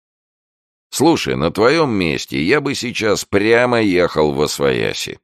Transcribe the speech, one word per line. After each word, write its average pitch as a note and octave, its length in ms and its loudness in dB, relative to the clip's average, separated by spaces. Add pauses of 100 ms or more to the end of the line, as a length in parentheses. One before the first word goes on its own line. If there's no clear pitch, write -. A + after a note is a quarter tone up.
(920)
Слушай, C3+ 440 0
на D2 160 -2
твоем C#3+ 400 2
месте E2+ 520 -2
я B2+ 180 2
бы C#3+ 140 -4
сейчас G#2+ 500 -4
прямо A#2 560 2
ехал F2 520 2
в C#2 100 0
Освояси». A#1 800 -2